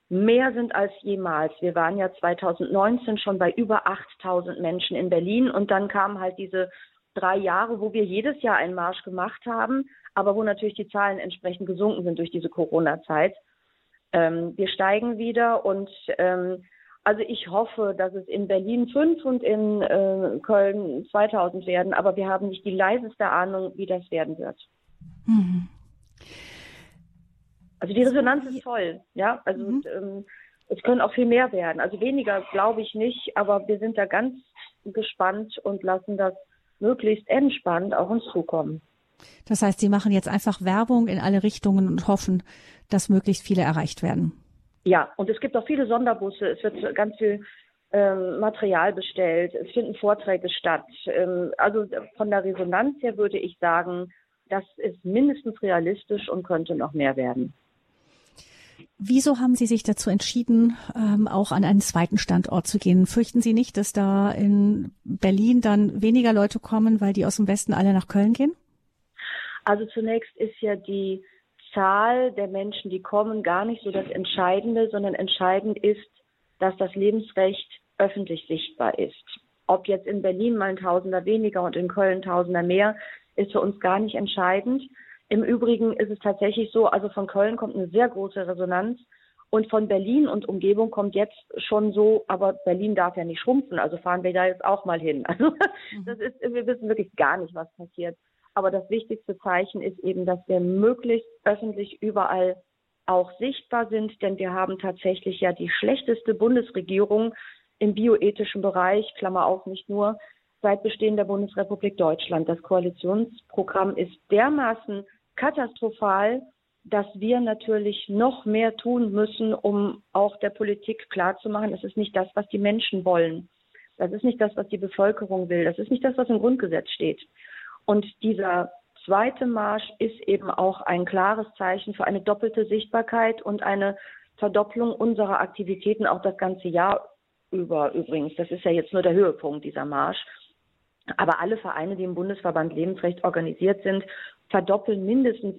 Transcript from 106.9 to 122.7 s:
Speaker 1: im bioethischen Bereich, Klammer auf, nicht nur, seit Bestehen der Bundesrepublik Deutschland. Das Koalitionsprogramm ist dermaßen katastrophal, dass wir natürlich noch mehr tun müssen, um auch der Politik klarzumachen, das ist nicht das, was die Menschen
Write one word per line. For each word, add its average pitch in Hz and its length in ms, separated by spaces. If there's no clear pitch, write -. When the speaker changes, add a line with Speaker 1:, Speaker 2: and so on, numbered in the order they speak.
Speaker 1:
im 208 160
bioethischen 208 640
Bereich, 190 460
Klammer 185 300
auf, 185 180
nicht 190 240
nur, 208 300
seit 202 220
Bestehen 214 340
der 202 80
Bundesrepublik 202 720
Deutschland. 160 500
Das 165 140
Koalitionsprogramm 190 1400
ist 180 160
dermaßen 226 720
katastrophal, 233 1080
dass 202 300
wir 226 260
natürlich 214 680
noch 240 360
mehr 220 320
tun 240 360
müssen, 214 420
um 202 480
auch 202 280
der 202 100
Politik 208 600
klarzumachen, 208 600
das 185 140
ist 196 120
nicht 208 180
das, 190 200
was 208 160
die 208 80
Menschen 202 460